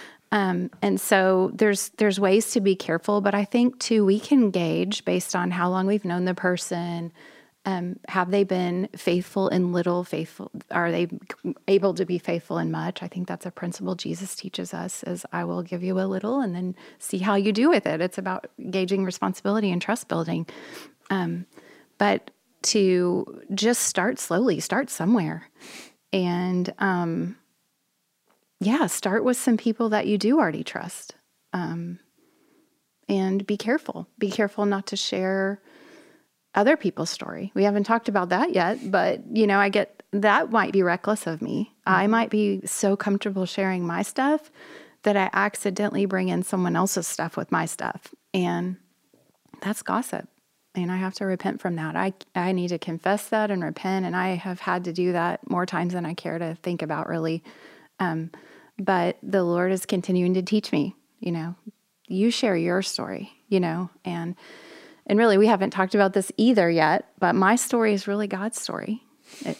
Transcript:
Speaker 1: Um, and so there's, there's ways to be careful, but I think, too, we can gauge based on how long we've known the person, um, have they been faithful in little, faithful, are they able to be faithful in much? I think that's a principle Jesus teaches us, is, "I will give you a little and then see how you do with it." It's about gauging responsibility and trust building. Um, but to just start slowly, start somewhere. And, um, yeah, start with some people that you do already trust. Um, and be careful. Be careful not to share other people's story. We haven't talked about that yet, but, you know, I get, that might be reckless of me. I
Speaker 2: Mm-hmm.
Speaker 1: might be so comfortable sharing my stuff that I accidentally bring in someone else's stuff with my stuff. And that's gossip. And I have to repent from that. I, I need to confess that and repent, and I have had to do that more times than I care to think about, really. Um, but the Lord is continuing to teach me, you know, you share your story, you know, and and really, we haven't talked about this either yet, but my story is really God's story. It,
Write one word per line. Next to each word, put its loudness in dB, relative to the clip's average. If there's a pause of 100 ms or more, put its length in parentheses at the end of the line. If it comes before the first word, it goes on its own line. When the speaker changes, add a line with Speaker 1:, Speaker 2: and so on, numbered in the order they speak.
(320)
Speaker 1:
Um, 0 (100)
and 2
so 4
there's, 2
there's 2
ways 4
to 4
be 4
careful, 0
but 2
I 2
think, 2
too, 2
we 6
can 4
gauge -2
based -2
on 0
how 0
long 0
we've 0
known -2
the 0
person, -4 (540)
um, -4 (120)
have -2
they 4
been -2
faithful 0
in 2
little, 0
faithful, -8 (200)
are 0
they 0 (600)
able 4
to -2
be -2
faithful -4
in -2
much? -6
I -10
think -8
that's -8
a -8
principle -6
Jesus -8
teaches -10
us, -8
is, -8
"I -4
will -4
give -8
you -2
a -2
little -2
and -2
then -6 (240)
see -6
how 0
you 2
do 4
with 4
it." -2
It's -2
about -6 (240)
gauging 0
responsibility -2
and 0
trust -4
building. -2 (640)
Um, -2 (540)
but 0 (320)
to 2 (120)
just 2
start 0
slowly, 0
start -2
somewhere. 0 (640)
And, 0
um, -2 (1200)
yeah, 2
start 0
with 2
some 2
people 0
that 2
you 2
do 4
already 0
trust. -10 (380)
Um, -6 (1080)
and 0
be 0
careful. -4 (100)
Be 0
careful 0
not 0
to -6
share -2 (920)
other 6
people's -2
story. -8
We 4
haven't 4
talked 2
about 0
that 2
yet, 0
but, 2 (120)
you 4
know, 6
I 6
get, -2 (100)
that 4
might 2
be 4
reckless 0
of -4
me. -4 (120)
I 4
Speaker 2:
Mm-hmm. 2
Speaker 1:
might 2
be 0
so 2
comfortable -2
sharing -2
my -2
stuff 0 (520)
that 2
I 2
accidentally 0
bring 0
in 0
someone 0
else's 0
stuff -6
with -4
my 0
stuff. -8 (200)
And -2 (840)
that's -6
gossip. -4 (460)
And -2
I -2
have -4
to -6
repent -2
from -4
that. -4
I, 0 (220)
I 0
need 0
to -4
confess -2
that 0
and -2
repent, -4
and -4
I 0
have -8
had -2
to -6
do 0
that -2
more 0
times -2
than -4
I -6
care -8
to -6
think -4
about, -4
really. -2 (560)
Um, -2 (480)
but 2
the 2
Lord 2
is -2
continuing 0
to 0
teach 0
me, 0 (240)
you -4
know, -6 (500)
you 2
share 2
your 2
story, -6 (160)
you 2
know, -2 (140)
and -6 (760)
and 6
really, 6
we 8
haven't 4
talked 0
about 6
this 0
either 6
yet, 2
but 2
my 6
story 2
is -4
really -2
God's -6
story. -6 (420)
It, -6